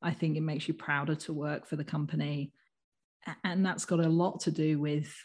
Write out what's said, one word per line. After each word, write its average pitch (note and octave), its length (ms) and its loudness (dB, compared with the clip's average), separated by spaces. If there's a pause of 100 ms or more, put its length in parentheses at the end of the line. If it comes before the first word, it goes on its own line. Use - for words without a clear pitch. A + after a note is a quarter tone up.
I E3+ 100 0
think D#3 240 0
it D#3 60 0
makes D#3 260 -2
you D#3 60 0
prouder C#3+ 420 0
to D#3+ 160 -8
work D3 340 -4
for D#3+ 100 -4
the D3+ 80 -4
company. D3 680 -2 (760)
A-, D#3+ 180 -6
and F#3+ 200 2
that's F#3 220 0
got E3+ 140 2
a E3 100 4
lot F3 300 2
to E3+ 100 0
do D#3 280 2
with D3 320 0 (140)